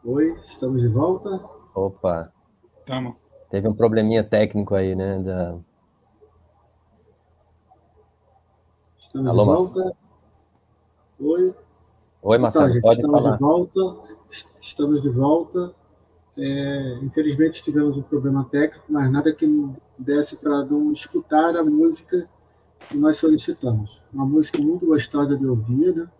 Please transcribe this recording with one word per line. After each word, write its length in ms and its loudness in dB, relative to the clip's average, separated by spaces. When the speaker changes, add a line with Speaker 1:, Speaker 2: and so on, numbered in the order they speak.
Speaker 1:
Oi, 300 0
estamos 380 -4
de 40 2
volta. 420 0
Speaker 2:
Opa. 580 -4
Speaker 3:
Tamo. 300 -8
Speaker 2:
Teve 180 -4
um 60 0
probleminha 500 2
técnico 520 0
aí, 180 0
né? 240 -4
Da 400 -6
Speaker 1:
Estamos 300 -4
Speaker 2:
Alô, 120 4
Speaker 1:
de 80 6
Speaker 2:
Marcelo. 340 2
Speaker 1:
volta. 140 -6
Oi. 360 0
Speaker 2:
Oi, 160 4
Speaker 1:
Então, 20 4
Speaker 2:
Marcelo, 340 4
Speaker 1:
gente, 100 2
Speaker 2:
pode 160 6
Speaker 1:
estamos 240 2
Speaker 2:
falar. 120 2
Speaker 1:
de 60 -4
volta. 680 0
Estamos 400 -2
de 80 0
volta. 680 0
É... 640 -6
infelizmente 640 -2
tivemos 340 0
um 60 -6
problema 420 -2
técnico, 420 -2
mas 240 0
nada 220 0
que 140 -2
não 280 0
desse 380 -2
pra 280 -2
não 280 0
escutar 640 0
a 80 0
música 680 0
que 80 -6
nós 200 2
solicitamos. 840 -2
Uma 140 -4
música 320 0
muito 300 -2
gostosa 500 0
de 80 -2
ouvir, 500 0
né? 140 -8